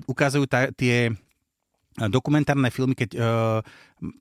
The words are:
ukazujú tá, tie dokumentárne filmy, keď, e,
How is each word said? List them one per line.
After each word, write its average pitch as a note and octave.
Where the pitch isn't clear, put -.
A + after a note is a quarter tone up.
ukazujú C#3+
tá, C3
tie A#2+
dokumentárne C3+
filmy, C3
keď, -
e, -